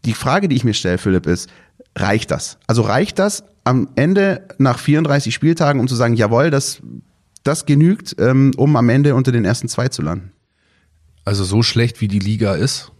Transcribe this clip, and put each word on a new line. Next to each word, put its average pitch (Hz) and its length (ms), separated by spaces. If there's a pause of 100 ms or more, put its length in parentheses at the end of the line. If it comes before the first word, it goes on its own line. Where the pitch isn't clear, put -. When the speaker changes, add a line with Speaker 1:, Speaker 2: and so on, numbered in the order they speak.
Speaker 1:
die 113 100
Frage, 180 320
die 143 80
ich 110 80
mir 113 120
stelle, 90 220
Philipp, 92 300
ist, 85 240 (460)
reicht 101 340
das? - 280 (100)
Also 113 140
reicht 113 360
das 202 240 (220)
am 123 320
Ende 190 500 (120)
nach 131 200
vierunddreißig 143 560
Spieltagen, 151 460
um 127 80
zu 127 80
sagen, 117 180
jawohl, 117 360
das, - 300 (640)
das 151 240
genügt, 156 540
ähm, 131 360
um 143 200
am 120 140
Ende 139 260
unter 131 160
den 117 120
ersten 117 240
zwei 123 200
zu - 140
landen? 90 280 (920)
Speaker 2:
Also 101 180
so 101 220
schlecht 117 360
wie 110 60
die 101 140
Liga 101 340
ist - 460